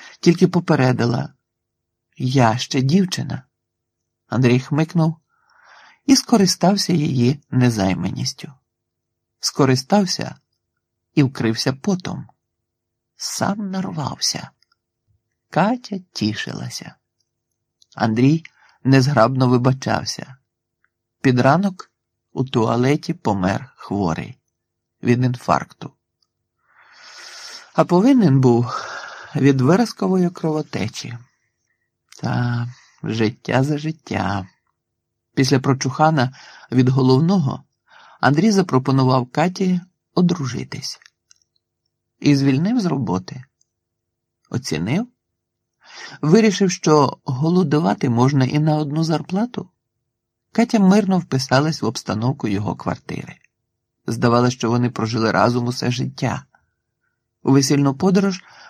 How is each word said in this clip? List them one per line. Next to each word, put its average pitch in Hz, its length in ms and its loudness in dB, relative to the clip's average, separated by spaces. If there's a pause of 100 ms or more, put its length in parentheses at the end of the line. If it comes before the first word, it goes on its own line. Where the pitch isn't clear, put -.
(200)
Тільки 175 280 4
попередила: 135 840 0 (840)
«Я 127 420 2
ще - 220 -4
дівчина». 139 600 -2 (840)
Андрій 127 320 2
хмикнув 160 560 0 (880)
і 269 100 6
скористався 196 760 0
її 143 580 0
незайманістю. 107 1000 -2 (880)
Скористався 151 960 0 (800)
і 151 80 4
вкрився 127 500 -2
потом. 135 540 -8 (920)
Сам 208 540 -6
нарвався. 185 800 -8 (1000)
Катя 214 460 -2 (160)
тішилася. - 840 -6 (1000)
Андрій 123 480 0 (420)
незграбно 131 640 4
вибачався. 127 880 -2 (840)
Під 123 200 4
ранок 180 500 2 (420)
у - 120 -2
туалеті 123 720 0
помер 98 600 -2
хворий 95 600 -4 (640)
від 123 220 2
інфаркту. - 680 -4 (1800)
А 165 100 4
повинен 180 560 4
був 120 460 2 (500)
від 135 240 2
виразкової 185 680 0
кровотечі. 151 880 -6 (1000)
Та 120 460 -4 (360)
життя 110 640 -2
за 147 140 -2
життя. 98 680 -6 (880)
Після 135 260 2
прочухана 135 720 0 (400)
від 127 160 4
головного 135 760 2 (560)
Андрій 160 300 2
запропонував 131 800 2
Каті 180 500 -2 (340)
одружитись. 139 840 -4 (1160)
І 147 180 2
звільнив 143 440 0
з 196 40 -2
роботи. 127 600 -4 (1080)
Оцінив. 127 580 -4 (1120)
Вирішив, 196 480 4
що 151 540 2
голодувати 165 880 0
можна 131 340 2
і 139 140 -2
на 151 180 0
одну 151 280 -4
зарплату. 180 640 -4 (840)
Катя 233 260 0
мирно 190 400 4
вписалась 139 640 -2
в - 40 -2
обстановку 117 640 -4
його 101 280 -4
квартири. - 600 -8 (720)
Здавалося, 120 500 2
що 113 140 -2
вони 120 200 0
прожили 110 400 -2
разом 120 360 2
усе 123 240 -4
життя. 127 540 -6 (1000)
У 131 100 2
весільну 139 420 2
подорож 190 500 0 (260)